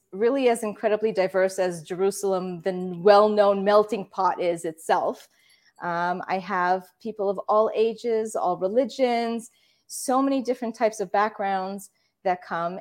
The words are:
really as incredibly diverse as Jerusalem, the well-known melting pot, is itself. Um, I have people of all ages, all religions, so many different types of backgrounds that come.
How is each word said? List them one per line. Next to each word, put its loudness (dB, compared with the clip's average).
really 2
as 2
incredibly -2
diverse 0
as -2
Jerusalem, -2
the -6
well-known 6
melting 2
pot, -2
is -2
itself. -2
Um, -4
I -2
have 0
people -4
of -4
all 4
ages, -2
all -2
religions, -2
so -2
many 0
different -6
types 0
of -4
backgrounds -2
that -2
come. -6